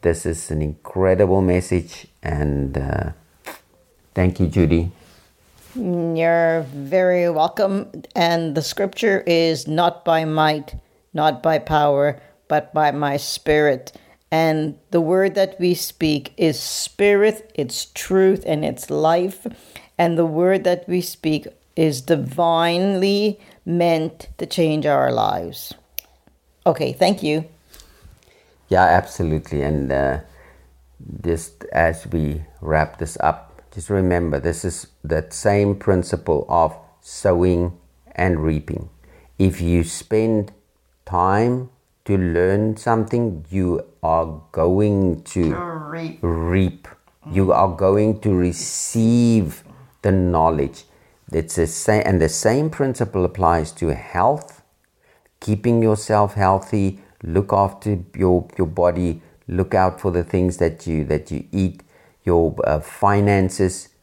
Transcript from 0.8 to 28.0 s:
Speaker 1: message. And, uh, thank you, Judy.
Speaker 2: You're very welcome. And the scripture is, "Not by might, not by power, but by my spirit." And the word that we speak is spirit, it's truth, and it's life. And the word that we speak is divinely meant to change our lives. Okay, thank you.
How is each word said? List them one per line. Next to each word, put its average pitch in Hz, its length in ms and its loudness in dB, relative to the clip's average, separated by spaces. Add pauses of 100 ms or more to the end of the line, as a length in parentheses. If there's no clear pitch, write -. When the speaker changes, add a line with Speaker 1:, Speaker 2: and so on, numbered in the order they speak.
Speaker 1:
message. 90 640 -2 (160)
And, 73 560 -2
uh, 69 340 -4 (1000)
thank 92 260 0
you, 92 60 2
Judy. 85 440 2 (840)
Speaker 2:
You're 170 1000 0
very 175 580 0
welcome. 196 560 0 (280)
And 170 400 0
the 156 80 0
scripture 196 640 -2
is, 165 400 2
"Not 170 380 0
by 160 200 2
might, 156 520 -2 (360)
not 151 300 0
by 160 160 2
power, 147 600 2 (280)
but 151 240 -2
by 151 200 2
my 143 240 -2
spirit." 147 760 0 (380)
And 156 460 0 (140)
the 170 100 2
word 185 340 2
that 190 240 0
we 175 160 2
speak - 600 -4
is 156 240 0
spirit, 208 920 0
it's 127 320 -6
truth, 190 600 2
and 151 180 -2
it's 143 260 -6
life. 165 560 0 (520)
And 170 180 2
the 165 100 2
word 180 380 2
that 180 240 0
we 180 120 0
speak 156 480 -4 (260)
is 156 260 0
divinely 175 1400 0 (260)
meant 170 640 0 (100)
to - 80 -8
change 156 400 0
our 135 260 2
lives. 98 600 -4 (920)
Okay, 156 260 0
thank 185 300 0
you. 156 220 0 (1200)